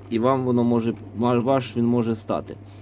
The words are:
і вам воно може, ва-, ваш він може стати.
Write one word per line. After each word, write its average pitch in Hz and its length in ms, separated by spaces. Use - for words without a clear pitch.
і 113 80
вам 131 240
воно 120 220
може, 117 300
ва-, 120 220
ваш 127 380
він 120 100
може 120 280
стати. 101 400